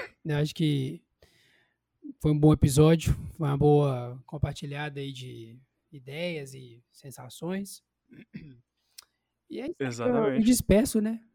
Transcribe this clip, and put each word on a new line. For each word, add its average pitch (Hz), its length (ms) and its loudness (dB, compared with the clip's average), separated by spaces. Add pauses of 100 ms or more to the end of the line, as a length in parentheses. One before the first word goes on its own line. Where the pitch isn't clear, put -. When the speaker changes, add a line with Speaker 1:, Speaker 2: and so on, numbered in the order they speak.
(240)
Speaker 1:
Eu 147 140 -2
acho 151 180 -2
que 147 460 -2 (1200)
foi 151 100 2
um 147 80 2
bom 151 140 8
episódio, 151 600 4 (220)
foi 156 120 -4
uma 143 100 0
boa 135 680 2
compartilhada 143 760 -8
aí 139 100 -10
de 123 480 -16 (320)
ideias 143 640 -10
e 123 280 -20 (100)
sensações. 160 920 -10 (1700)
E - 100 -10
é 247 60 -10
isso 330 80 -8
aí, - 60 -14
eu 269 80 -4
Speaker 2:
Exatamente. 240 520 0
Speaker 1:
me 214 60 4
despeço, 226 560 2
né? 226 180 -4 (140)